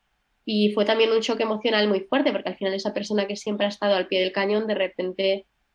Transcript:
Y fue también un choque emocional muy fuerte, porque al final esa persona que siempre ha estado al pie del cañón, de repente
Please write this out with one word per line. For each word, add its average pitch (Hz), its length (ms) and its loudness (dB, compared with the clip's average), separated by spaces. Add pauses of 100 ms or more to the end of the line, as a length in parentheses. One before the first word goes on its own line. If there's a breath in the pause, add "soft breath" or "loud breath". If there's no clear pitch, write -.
(460)
Y 208 280 2
fue 208 120 2
también 226 260 4
un 226 100 4
choque 226 220 -2
emocional 214 460 0
muy 190 120 2
fuerte, 285 300 0
porque 196 180 -4
al 185 80 -8
final 190 180 -2
esa 202 180 -4
persona 208 340 -2
que 208 80 -8
siempre 208 300 -4
ha 208 40 0
estado 208 260 0
al 185 120 0
pie 190 140 0
del 185 120 0
cañón, 208 340 0
de 208 80 -2
repente 190 720 -2 (280)